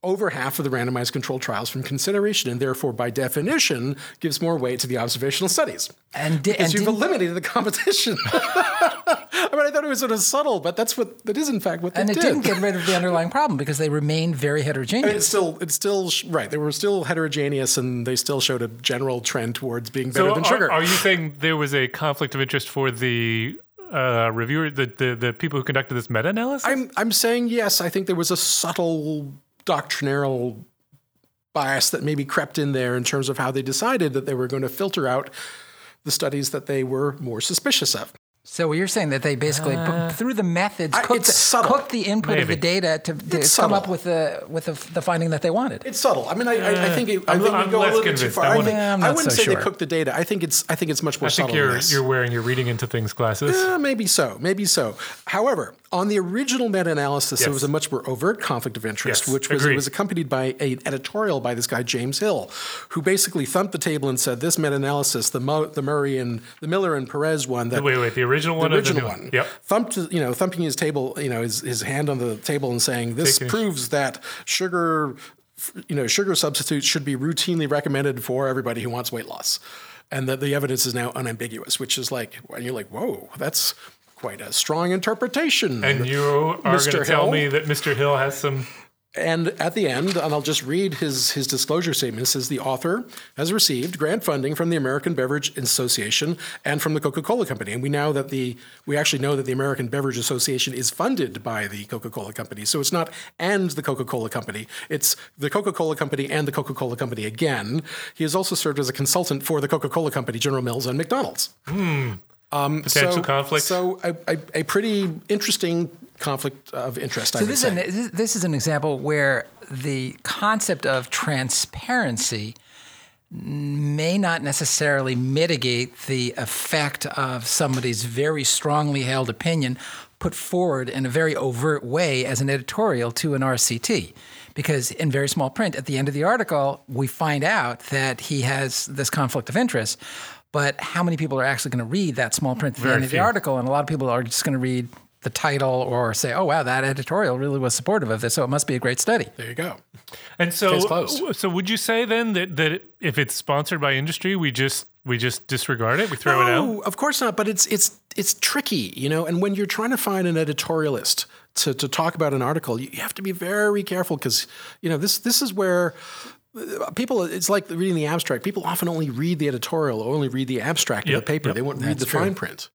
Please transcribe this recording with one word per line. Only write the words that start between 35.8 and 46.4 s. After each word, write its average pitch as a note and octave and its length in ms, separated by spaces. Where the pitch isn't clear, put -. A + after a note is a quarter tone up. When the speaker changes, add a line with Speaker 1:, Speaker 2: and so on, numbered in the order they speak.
Speaker 1:
the D3+ 80
studies C#3+ 400
that C3+ 140
they C3+ 180
were C3+ 360
more A#2+ 220
suspicious - 540
of. - 180
Speaker 2:
So E3 260
you're F3+ 140
saying F3+ 220
that C3+ 140
they D3 120
basically, D3 400
p-, - 60
Speaker 3:
Uh, E3 300
Speaker 2:
through A3+ 240
the G#3 80
methods, F3 520
Speaker 1:
I, A3+ 60
Speaker 2:
cooked A#3+ 200
Speaker 1:
it's - 80
Speaker 2:
the, G#3 40
Speaker 1:
subtle. - 380
Speaker 2:
cooked C#4 180
the A3+ 140
input G3 340
of C3 100
the - 60
Speaker 3:
Maybe. D3 80
Speaker 2:
data E3+ 440
to, E3 100
to D#3+ 240
Speaker 1:
It's C#3 160
Speaker 2:
come G#3 180
up G3 120
Speaker 1:
subtle. F#3+ 60
Speaker 2:
with F3 120
the, D#3+ 440
with D#3+ 180
the, - 280
the E3+ 80
finding E3 300
that D3+ 100
they F3 80
wanted. G3+ 340
Speaker 1:
It's C4 160
subtle. F3 300
I E3 60
mean, A#3+ 120